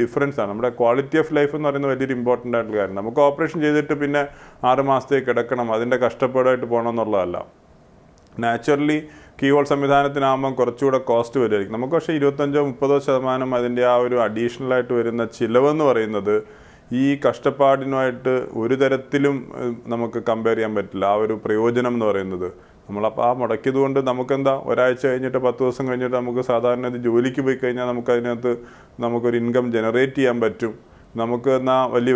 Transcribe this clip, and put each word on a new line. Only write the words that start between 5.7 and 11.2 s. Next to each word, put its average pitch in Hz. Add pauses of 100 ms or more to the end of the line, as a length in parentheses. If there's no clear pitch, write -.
അതിൻ്റെ 123
കഷ്ടപ്പാടായിട്ട് 127
പോകണമെന്നുള്ളതല്ല. 107 (1080)
നാച്ചുറലി 147 (400)
കീഹോൾ 139
സംവിധാനത്തിനാകുമ്പം 139
കുറച്ചുകൂടെ 127 (100)
കോസ്റ്റ് 117